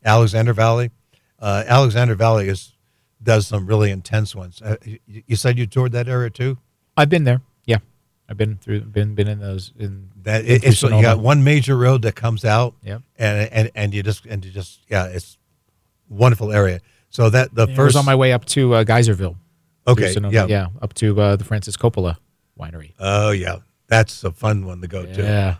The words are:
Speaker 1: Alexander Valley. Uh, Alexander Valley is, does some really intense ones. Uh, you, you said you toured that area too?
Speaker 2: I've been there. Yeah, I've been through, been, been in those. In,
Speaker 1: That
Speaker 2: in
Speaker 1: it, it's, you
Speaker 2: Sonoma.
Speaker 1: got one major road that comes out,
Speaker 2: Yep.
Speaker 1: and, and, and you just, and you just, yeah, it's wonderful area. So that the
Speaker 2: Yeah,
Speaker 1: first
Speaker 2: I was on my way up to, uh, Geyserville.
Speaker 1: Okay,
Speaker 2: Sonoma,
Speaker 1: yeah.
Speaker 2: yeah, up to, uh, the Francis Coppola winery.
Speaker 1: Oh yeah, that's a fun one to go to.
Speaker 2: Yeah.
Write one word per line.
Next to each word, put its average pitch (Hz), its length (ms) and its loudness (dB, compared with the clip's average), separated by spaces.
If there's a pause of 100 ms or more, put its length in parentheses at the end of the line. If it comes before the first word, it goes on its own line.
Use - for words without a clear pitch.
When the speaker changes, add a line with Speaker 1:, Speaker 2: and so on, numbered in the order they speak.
Speaker 1:
Alexander 113 500 4
Valley. 113 360 0 (500)
Uh, 104 280 -4
Alexander 120 480 2
Valley 107 320 2
is, - 260 -8 (480)
does 110 240 2
some 98 220 -6
really 104 240 2
intense 101 420 -4
ones. 90 280 -18
Uh, 107 220 -6
you, 110 160 -16 (280)
you 117 80 -4
said 120 220 0
you 120 100 -2
toured 127 240 -2
that 120 160 -4
area 123 220 -4
too? 127 280 -6 (380)
Speaker 2:
I've 147 140 2
been 165 160 2
there. 127 160 2 (240)
Yeah, 113 140 0 (500)
I've 104 80 -14
been 107 200 -2
through, 104 240 -6
been, 104 320 -4
been 104 140 -2
in 104 120 -6
those. 98 380 -10
In, 98 320 -12 (140)
Speaker 1:
That 110 220 -2
Speaker 2:
in 117 60 2
Speaker 1:
it, 123 120 6
it's, - 20 0
you 135 60 6 (160)
Speaker 2:
Sonoma. 107 140 4
Speaker 1:
got 113 180 4
one 135 240 4
major 139 340 2
road 123 260 2
that 110 120 -2
comes 113 300 -4
out, 117 360 2
Speaker 2:
Yep. 104 200 -12 (160)
Speaker 1:
and, 104 340 -2
and, 110 240 0
and 104 180 -4
you 104 100 -6
just, 101 220 -6
and 107 180 -10
you 95 80 -20
just, 95 280 -16 (100)
yeah, 92 180 -2
it's 90 300 -12 (680)
wonderful 107 440 2
area. 98 280 2 (300)
So 117 200 2
that 127 240 0
the 117 140 2
Speaker 2:
Yeah, 131 80 -4
Speaker 1:
first 139 40 -4
Speaker 2:
I 170 40 6
was 135 140 6
on 143 80 4
my 135 100 4
way 131 180 2
up 120 120 -2
to, 127 300 2
uh, 113 100 4
Geyserville. 104 500 2 (500)
Speaker 1:
Okay, 107 280 2
Speaker 2:
Sonoma, 101 200 -4
Speaker 1:
yeah. 107 140 2
Speaker 2:
yeah, 98 200 -2 (140)
up 110 140 -8
to, 107 240 0
uh, 101 160 2
the 98 80 -4
Francis 104 320 -8
Coppola 92 420 -2 (420)
winery. 82 400 -16
Speaker 1:
Oh 104 320 0
yeah, 90 260 -6 (300)
that's 113 360 2
a 92 80 -6
fun 101 340 -4
one 90 160 -14
to 90 60 -14
go 90 180 -10
to. 92 160 -8
Speaker 2:
Yeah. 98 380 0